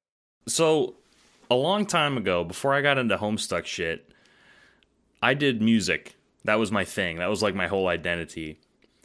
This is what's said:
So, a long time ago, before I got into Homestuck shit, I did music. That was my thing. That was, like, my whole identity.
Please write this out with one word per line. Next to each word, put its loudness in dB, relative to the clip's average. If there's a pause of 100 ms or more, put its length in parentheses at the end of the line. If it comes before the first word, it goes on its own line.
(460)
So, 2 (540)
a -4
long 0
time 0
ago, 0
before -2
I 0
got 2
into 0
Homestuck -2
shit, -6 (1080)
I 4
did 2
music. 2 (280)
That 2
was 0
my 0
thing. -4
That -2
was, -2
like, 2
my -2
whole 0
identity. -4 (460)